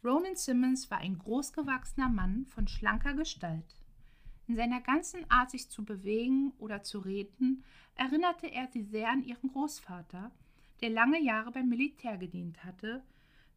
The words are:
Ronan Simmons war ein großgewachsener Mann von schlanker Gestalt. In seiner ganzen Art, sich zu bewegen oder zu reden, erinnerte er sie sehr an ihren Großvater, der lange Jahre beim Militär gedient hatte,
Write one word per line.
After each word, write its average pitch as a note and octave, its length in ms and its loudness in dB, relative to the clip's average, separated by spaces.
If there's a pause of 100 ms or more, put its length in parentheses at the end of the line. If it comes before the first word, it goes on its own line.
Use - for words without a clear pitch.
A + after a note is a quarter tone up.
Ronan F4 320 2
Simmons C4 560 2
war G3+ 80 0
ein F#3 180 -4
großgewachsener C4 920 -2
Mann G3+ 380 2
von - 200 2
schlanker G#3+ 460 0
Gestalt. F3 680 -6 (640)
In A#3 80 0
seiner A#3+ 240 0
ganzen E4 500 0
Art, B3+ 220 4
sich - 180 -10
zu - 140 -8
bewegen A#3 720 0
oder G#3 240 -6
zu G#3 180 -8
reden, G3+ 640 0 (320)
erinnerte E4+ 520 2
er B3+ 200 -6
sie A#3+ 160 -6
sehr G#3+ 260 -2
an C4 140 2
ihren B3+ 260 -6
Großvater, G3+ 840 -6 (480)
der A#3 100 -2
lange A#3+ 320 6
Jahre A3+ 300 2
beim B3+ 160 0
Militär A#3+ 500 0
gedient F3 460 -8
hatte, G#3+ 400 -8 (540)